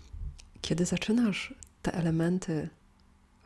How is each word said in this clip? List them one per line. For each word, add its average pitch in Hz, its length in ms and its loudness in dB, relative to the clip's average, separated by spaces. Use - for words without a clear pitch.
Kiedy 170 240 0
zaczynasz 214 680 0
te - 120 -2
elementy 165 760 2